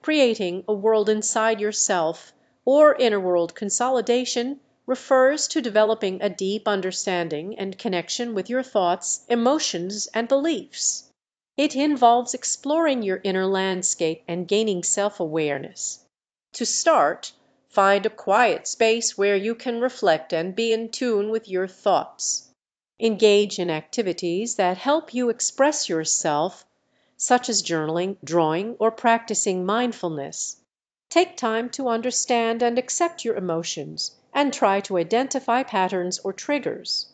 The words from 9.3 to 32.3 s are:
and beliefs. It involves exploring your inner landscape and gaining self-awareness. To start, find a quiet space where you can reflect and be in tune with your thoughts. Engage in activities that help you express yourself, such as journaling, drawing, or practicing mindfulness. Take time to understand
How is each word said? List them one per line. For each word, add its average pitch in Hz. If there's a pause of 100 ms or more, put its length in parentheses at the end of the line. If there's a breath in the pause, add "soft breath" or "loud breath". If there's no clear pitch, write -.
and 233
beliefs. - (520)
It 294
involves 254
exploring 277
your 190
inner 190
landscape 185
and 175
gaining 202
self-awareness. 160 (540)
To 233
start, 185 (360)
find 196
a 214
quiet 208
space 226
where 202
you 214
can 233
reflect 180
and 175
be 226
in 226
tune 214
with 220
your 185
thoughts. - (520)
Engage 208
in 175
activities 180
that 185
help 294
you 240
express -
yourself, 160 (500)
such -
as 202
journaling, 170
drawing, 165
or 220
practicing 220
mindfulness. 185 (540)
Take 359
time 226
to 262
understand 233